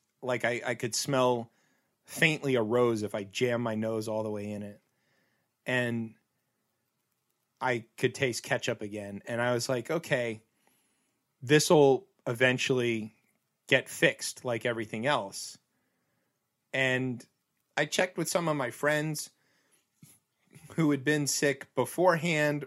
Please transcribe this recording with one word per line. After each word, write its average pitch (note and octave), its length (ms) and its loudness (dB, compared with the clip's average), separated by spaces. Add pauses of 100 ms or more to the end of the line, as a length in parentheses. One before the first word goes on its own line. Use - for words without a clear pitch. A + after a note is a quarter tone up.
(220)
like, B2 240 -2
I, A#2+ 200 -2
I B2 100 -4
could A#2 200 -6
smell B2+ 560 0 (540)
faintly D3 500 0
a A#2+ 60 4
rose A2+ 420 2
if G2+ 100 -6
I G#2+ 100 -6
jammed A#2+ 400 -2
my A2+ 120 -2
nose A2 320 -4
all A2 160 -4
the G#2+ 80 -6
way G#2 200 -8
in G#2 120 -8
it. G2+ 180 -16 (840)
And A#2 500 -2 (1500)
I B2 240 -2 (120)
could B2 180 -2
taste B2+ 280 -2
ketchup A#2+ 380 -4
again. G2+ 460 -10
And A#2 140 -4
I B2 120 2
was A#2+ 160 -2
like, B2+ 220 -4
"Okay, B2 500 -4 (1000)
this'll C#3+ 680 6 (180)
eventually B2 880 0 (540)
get C3 220 4
fixed - 540 -2
like A#2+ 220 -2
everything A2+ 400 -4
else." A2 520 -4 (1160)
And B2+ 500 0 (540)
I D#3 80 2
checked F#3 320 -2
with E3 120 -4
some F3 180 0
of D#3 80 2
my B2+ 160 -2
friends D3+ 580 -2 (1500)
who D#3 160 4
had C#3 120 0
been D3 240 2
sick - 480 -2
beforehand D3+ 920 2